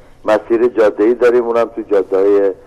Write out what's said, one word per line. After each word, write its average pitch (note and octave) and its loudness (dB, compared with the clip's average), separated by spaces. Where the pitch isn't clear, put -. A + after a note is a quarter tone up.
مسیر A2 0
جاده‌ای G#2+ 0
داریم، A#2+ 2
اونم A#2 -2
تو A2+ -10
جاده‌های G2 0